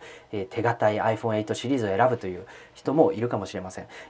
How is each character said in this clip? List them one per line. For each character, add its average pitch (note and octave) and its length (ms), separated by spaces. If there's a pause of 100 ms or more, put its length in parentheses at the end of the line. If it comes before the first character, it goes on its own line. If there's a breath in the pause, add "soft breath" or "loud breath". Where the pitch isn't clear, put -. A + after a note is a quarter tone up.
(320 loud breath)
え G2+ 120
ー、 F#2 40
手 - 160
堅 A2 300
い G#2 80
iPhoneeight A2 520
シ B2 160
リ C#3 60
ー - 20
ズ A2+ 80
を - 40
選 A2 200
ぶ A#2+ 80
と - 80
い F#2 100
う F2+ 120 (260 loud breath)
人 - 220
も D3+ 180
い G#2 80
る A#2+ 80
か A#2+ 80
も G2 80
し - 80
れ F#2+ 80
ま F#2 80
せ G2+ 120
ん。 - 60 (220 loud breath)